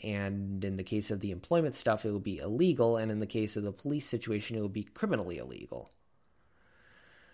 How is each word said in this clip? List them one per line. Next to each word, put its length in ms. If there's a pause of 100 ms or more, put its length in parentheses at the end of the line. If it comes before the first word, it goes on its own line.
And 600
in 140
the 80
case 260
of 80
the 120
employment 440
stuff, 300
it 60
would 120
be 140
illegal. 580
And 160
in 80
the 60
case 320
of 60
the 100
police 340
situation, 480
it 60
would 100
be 140
criminally 520
illegal. 540 (1400)